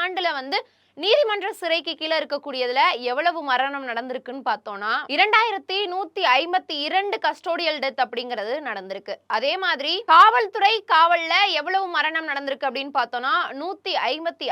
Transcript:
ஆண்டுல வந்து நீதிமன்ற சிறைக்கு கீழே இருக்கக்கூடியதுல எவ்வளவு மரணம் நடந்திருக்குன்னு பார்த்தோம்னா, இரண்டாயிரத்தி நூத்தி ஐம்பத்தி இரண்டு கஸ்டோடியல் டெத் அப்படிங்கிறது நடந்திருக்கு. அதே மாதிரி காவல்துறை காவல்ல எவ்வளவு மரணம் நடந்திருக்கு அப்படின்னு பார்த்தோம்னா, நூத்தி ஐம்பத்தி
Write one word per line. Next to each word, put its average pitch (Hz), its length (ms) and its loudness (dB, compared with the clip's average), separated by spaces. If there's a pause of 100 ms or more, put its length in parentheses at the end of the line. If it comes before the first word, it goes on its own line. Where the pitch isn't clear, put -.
ஆண்டுல 359 280 -2 (100)
வந்து 277 180 -4 (400)
நீதிமன்ற 415 600 2
சிறைக்கு 330 400 -2
கீழே 320 220 -2
இருக்கக்கூடியதுல 269 600 -2 (280)
எவ்வளவு 320 300 0 (100)
மரணம் 269 400 0
நடந்திருக்குன்னு 247 580 -8
பார்த்தோம்னா, 208 420 -4 (240)
இரண்டாயிரத்தி 403 640 2 (140)
நூத்தி 381 320 -6 (140)
ஐம்பத்தி 349 380 -2 (100)
இரண்டு 392 400 0
கஸ்டோடியல் 320 580 -2
டெத் 269 200 -4
அப்படிங்கிறது 240 500 -4 (120)
நடந்திருக்கு. 196 480 -10 (220)
அதே 254 160 0 (120)
மாதிரி 330 300 -2 (180)
காவல்துறை 415 600 6 (200)
காவல்ல 330 420 4 (260)
எவ்வளவு 370 260 0 (120)
மரணம் 320 320 0
நடந்திருக்கு 277 400 -4
அப்படின்னு 269 280 -6
பார்த்தோம்னா, 247 360 -2 (260)
நூத்தி 370 340 -6 (160)
ஐம்பத்தி 320 420 -6